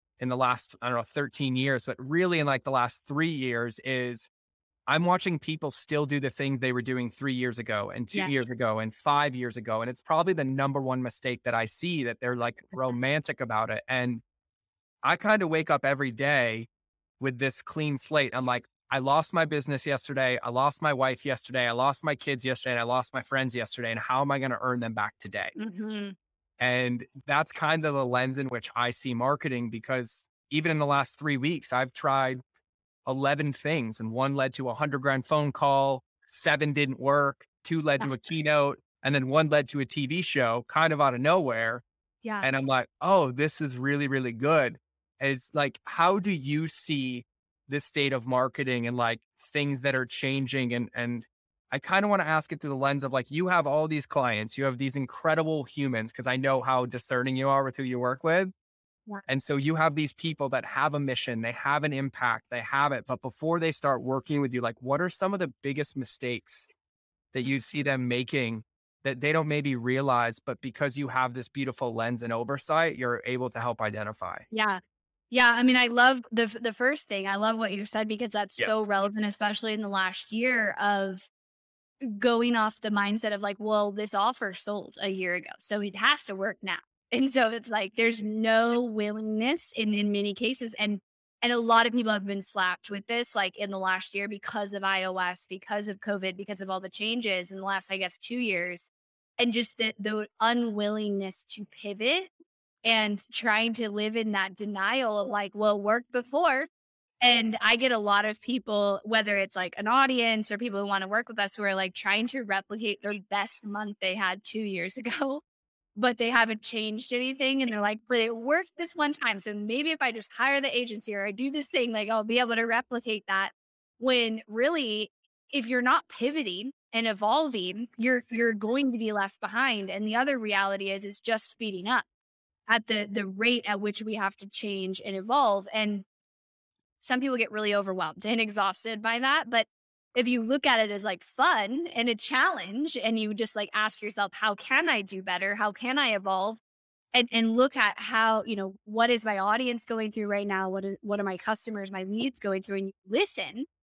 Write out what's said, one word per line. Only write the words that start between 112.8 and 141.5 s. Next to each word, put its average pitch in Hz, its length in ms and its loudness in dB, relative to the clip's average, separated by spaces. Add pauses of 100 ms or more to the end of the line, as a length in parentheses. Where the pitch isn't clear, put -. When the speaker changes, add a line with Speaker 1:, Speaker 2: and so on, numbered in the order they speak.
Speaker 2:
their 208 180 -4
best 202 460 -4
month 208 340 -6
they 190 160 0
had 196 280 -2
two 220 180 -6
years 190 360 -4
<laughs> - 0 -
ago, 269 440 -4 (560)
but 240 200 2
they 233 120 0
haven't 226 320 2
changed 214 500 -6
anything. 269 500 0
And 233 120 0
they're 208 80 -2
like, 214 260 0
"But 247 140 2
it 226 140 0
worked 285 420 0
this 339 180 -6
one 294 160 2
time. 220 300 -2
So 214 120 -8
maybe 233 380 -2
if 302 100 -2
I 247 120 0
just 214 180 -12
hire 269 300 2
the 269 160 -2
agency 220 360 -4
or 196 120 -4
I 214 60 -4
do 254 200 -4
this 294 160 -4
thing, 247 240 0
like, 214 180 -2
I'll 220 140 0
be 226 160 2
able 233 160 2
to 226 80 2
replicate 233 640 -2
that." 196 240 0 (460)
When 233 500 2
really, 226 640 0 (400)
if 247 160 -2
you're 247 140 2
not 254 260 2
pivoting 247 640 -4 (220)
and 226 140 0
evolving, 214 880 0
you're, 247 340 2
you're 233 220 2
going 233 400 0
to 240 40 -4
be 214 140 -2
left 196 300 -4
behind. 214 480 0
And 202 180 -4
the 220 80 -2
other 269 240 2
reality 196 520 0
is, 196 120 -6
is 202 160 -12
just 220 300 -2
speeding 196 400 -4
up 247 160 2 (640)
at 226 180 4
the, 208 240 0
the 202 160 -2
rate 226 400 0
at 202 140 -2
which 208 220 -4
we 214 120 -4
have 196 220 -4
to 196 100 -20
change 190 560 -6
and 196 140 -6
evolve. 208 560 2
And 214 320 -2 (960)
some 254 180 0
people 254 180 0
get 226 140 0
really 208 220 0
overwhelmed 185 520 -2
and 226 140 2
exhausted 214 640 -2
by 226 180 0
that. 269 300 2
But 233 180 4 (480)
if 240 120 4
you 247 140 2
look 262 240 0
at 247 140 6
it 214 120 2
as, 202 120 -6
like, 190 200 -4
fun 269 640 2